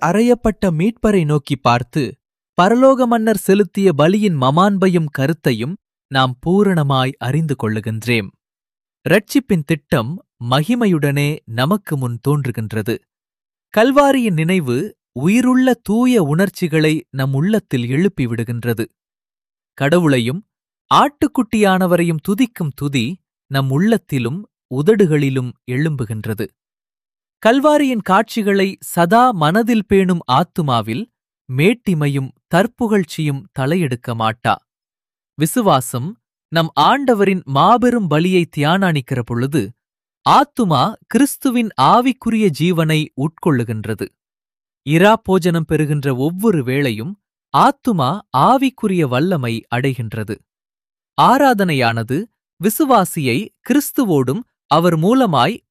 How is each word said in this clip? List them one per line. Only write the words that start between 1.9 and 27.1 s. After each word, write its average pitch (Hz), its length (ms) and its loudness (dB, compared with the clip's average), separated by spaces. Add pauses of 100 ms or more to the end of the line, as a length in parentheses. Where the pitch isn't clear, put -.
பரலோக 254 440 4
மன்னர் 226 300 0
செலுத்திய 196 640 2
பலியின் 180 420 2
மமான்பையும் 175 680 2
கருத்தையும் 139 680 -4 (320)
நாம் 131 380 -2
பூரணமாய் 160 720 0
அறிந்து 143 440 -2
கொள்ளுகின்றேம். 110 640 -2 (800)
ரட்சிப்பின் 202 560 0
திட்டம் 143 640 -4 (240)
மகிமையுடனே 147 920 0
நமக்கு 143 520 -4
முன் 120 220 -6 (100)
தோன்றுகின்றது. 117 720 -4 (800)
கல்வாரியின் 262 580 2
நினைவு 160 640 -2 (160)
உயிருள்ள 247 640 2
தூய 240 480 0
உணர்ச்சிகளை 156 880 0
நம் 135 240 -4
உள்ளத்தில் 147 560 -2
எழுப்பிவிடுகின்றது. 120 960 -4 (880)
கடவுளையும் 143 760 0 (460)
ஆட்டுக்குட்டியானவரையும் 185 1300 0
துதிக்கும் 196 520 -2
துதி 143 520 -6 (200)
நம் 135 240 -2
உள்ளத்திலும் 156 800 -2 (240)
உதடுகளிலும் 147 800 2 (180)
எழும்புகின்றது. 117 760 -4 (1000)